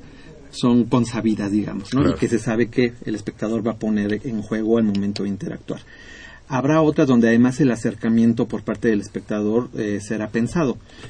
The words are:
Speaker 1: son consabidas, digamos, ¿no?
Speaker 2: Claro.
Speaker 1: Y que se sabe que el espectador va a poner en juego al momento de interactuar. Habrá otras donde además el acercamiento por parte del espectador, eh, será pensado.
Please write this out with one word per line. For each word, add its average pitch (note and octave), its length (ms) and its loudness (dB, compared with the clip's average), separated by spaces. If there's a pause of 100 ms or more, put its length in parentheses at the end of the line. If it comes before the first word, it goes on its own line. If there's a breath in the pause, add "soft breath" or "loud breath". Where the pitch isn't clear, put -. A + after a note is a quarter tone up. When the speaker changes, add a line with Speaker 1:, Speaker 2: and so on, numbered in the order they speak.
(520 loud breath)
Speaker 1:
son A#2+ 340 2
consabidas, A2+ 680 0
digamos, G2+ 420 -4
¿no? C3 60 2
Speaker 2:
Claro. C#3 160 2
Speaker 1:
Y - 40 -10
que A#2 100 0
se A2+ 100 0
sabe A2+ 300 -2
que A#2+ 240 0 (120)
el A2 80 -6
espectador G#2+ 540 -4
va A2+ 60 -2
a A2+ 40 -16
poner G#2 460 -2
en A2+ 180 -6
juego A2 360 0
al A2+ 80 2
momento G2+ 380 -2
de G2+ 60 -4
interactuar. - 520 -8 (680 loud breath)
Habrá C#3+ 300 2
otras D3+ 260 4
donde A#2 200 6
además B2 320 4
el C#3+ 100 4
acercamiento A2+ 800 2
por G#2+ 160 -6
parte A2 240 -2
del G#2 140 2
espectador, G#2+ 760 -2
eh, G#2 240 -4
será G#2+ 280 -6
pensado. A#2+ 500 -2 (300 loud breath)